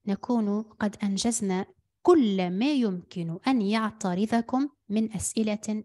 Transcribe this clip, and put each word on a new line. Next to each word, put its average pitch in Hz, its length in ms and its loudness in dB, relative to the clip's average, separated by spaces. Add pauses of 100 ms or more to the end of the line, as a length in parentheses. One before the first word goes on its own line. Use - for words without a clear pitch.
نكون 208 560 0
قد 214 420 -6
أنجزنا 196 640 -2 (360)
كل 208 480 4
ما 214 220 0
يمكن 180 760 -2
أن 262 140 4
يعترضكم 220 1080 0 (200)
من 220 240 -2
أسئلة 214 720 -4